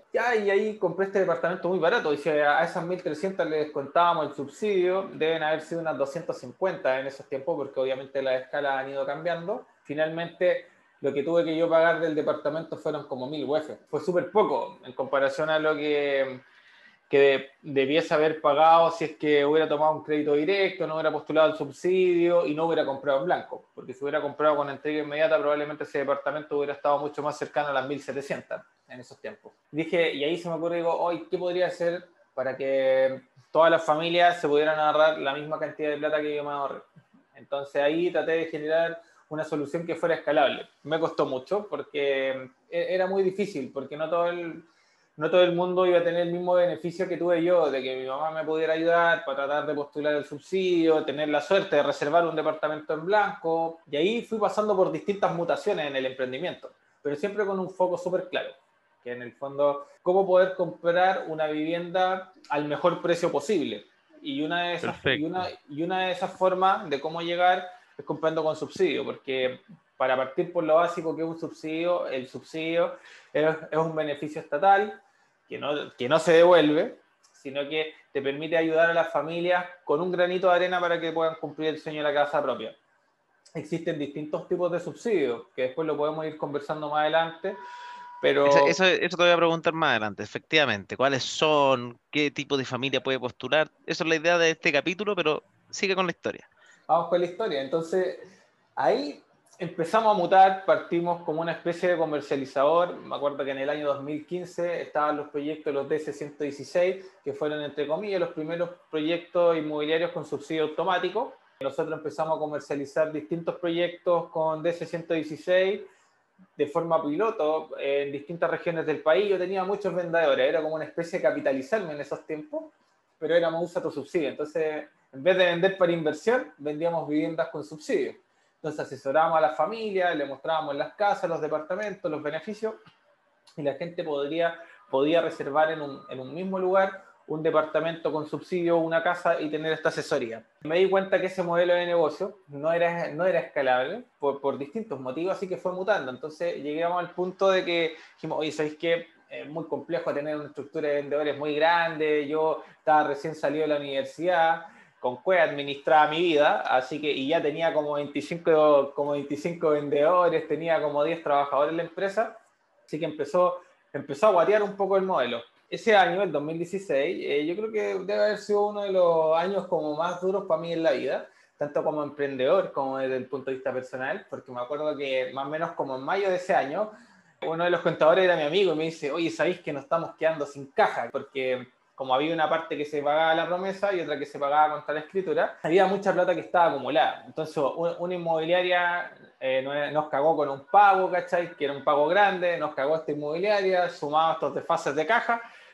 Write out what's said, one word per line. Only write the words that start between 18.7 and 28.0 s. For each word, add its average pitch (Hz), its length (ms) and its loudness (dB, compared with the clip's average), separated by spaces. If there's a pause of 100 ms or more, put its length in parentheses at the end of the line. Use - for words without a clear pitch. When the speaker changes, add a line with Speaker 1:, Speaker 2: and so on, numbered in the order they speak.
Speaker 1:
si 160 120 -4
es 151 120 -8
que 147 280 4
hubiera 151 240 4
tomado 151 240 2
un 151 120 -6
crédito 147 300 0
directo, 175 520 0
no 156 80 -6
hubiera 156 160 0
postulado 151 400 4
el 156 60 -6
subsidio 175 920 2
y 147 80 -2
no 160 120 0
hubiera 156 180 2
comprado 135 360 0
en 135 40 -4
blanco. - 400 -4 (160)
Porque 131 140 -14
si 139 100 -10
hubiera 143 160 -2
comprado 147 360 2
con 143 120 -2
entrega 151 340 -4
inmediata, 151 360 0
probablemente 147 460 -2
ese 143 160 -4
departamento 143 580 -4
hubiera 143 160 -2
estado 143 240 0
mucho 147 240 -6
más 147 160 -4
cercano 147 300 -4
a 139 40 -4
las 131 160 -2
mil 143 100 -6
setecientas 135 640 -8 (240)